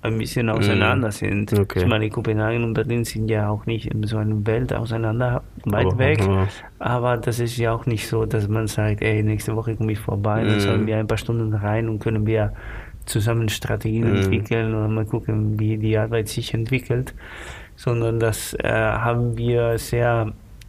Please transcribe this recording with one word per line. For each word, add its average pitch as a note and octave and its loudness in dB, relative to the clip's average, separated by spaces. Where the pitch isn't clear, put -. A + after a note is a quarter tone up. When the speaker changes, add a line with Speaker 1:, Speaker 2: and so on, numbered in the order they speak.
Speaker 1:
ein A2+ -2
bisschen A2+ -2
Speaker 2:
Mhm. A2 2
Speaker 1:
auseinander G#2 2
sind. G2+ 0
Speaker 2:
Okay. G2 2
Speaker 1:
Ich F2+ 4
meine, G#2+ 2
Kopenhagen A2 0
und A2+ -2
Berlin A#2 0
sind A2 -4
ja G#2+ 2
auch G#2+ -2
nicht A2+ -4
in G#2+ -2
so A2 -2
einer G#2+ 0
Welt A#2 0
auseinander, A2+ 0
weit C3 2
Speaker 2:
Aber, F#2+ 2
Speaker 1:
weg. C3+ 4
Speaker 2:
ja. F#2+ 4
Speaker 1:
Aber B2 0
das A#2 -2
ist A#2+ -2
ja A#2 2
auch A#2 -2
nicht A2+ 0
so, A2+ 2
dass G#2+ 0
man G#2+ 0
sagt, G#2+ 0
„Ey, G#2+ 2
nächste G#2+ 0
Woche A2 -2
komme A2 0
ich G#2 -2
vorbei, G#2+ 0
dann G#2 2
Speaker 2:
Mhm. G#2 2
Speaker 1:
schauen G2 2
wir A2 0
ein G#2+ 0
paar A2 0
Stunden A2 -2
rein G#2+ 0
und A2 -2
können A2 0
wir G#2+ 2
zusammen A2+ 0
Strategien A2 0
Speaker 2:
Mhm. G2+ 4
Speaker 1:
entwickeln G#2+ 2
oder G#2+ 0
mal A2 0
gucken, G#2+ 0
wie G#2+ 0
die G#2+ 2
Arbeit A2 0
sich - -4
entwickelt“, B2 -2
sondern A#2 0
das, A2 0
äh, - -2
haben A2+ 0
wir A#2 2
sehr A#2 0